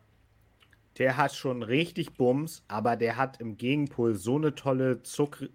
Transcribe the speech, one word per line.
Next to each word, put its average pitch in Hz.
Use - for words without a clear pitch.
Der 127
hat 139
schon 123
richtig 147
Bums, 135
aber 117
der 113
hat 131
im 110
Gegenpol 123
so 104
eine 151
tolle 131
Zuck-, 147